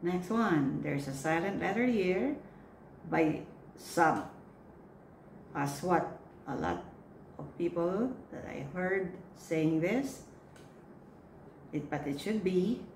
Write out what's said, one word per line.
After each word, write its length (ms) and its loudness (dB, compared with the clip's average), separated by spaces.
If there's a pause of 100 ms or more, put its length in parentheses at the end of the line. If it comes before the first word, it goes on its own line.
Next 280 0
one. 520 4
There's 260 -2
a 60 -4
silent 460 0
letter 260 2
here 500 2 (720)
by 320 4 (340)
some. 480 2 (1300)
As 280 -2
what 360 2 (300)
a 80 -4
lot 280 -2 (540)
of 80 -10 (120)
people 540 0 (200)
that 140 -10
I 280 -8
heard 380 0 (240)
saying 440 2
this. 420 0 (1500)
It, 180 -4
but 160 -2
it 140 -2
should 240 -2
be 360 4 (160)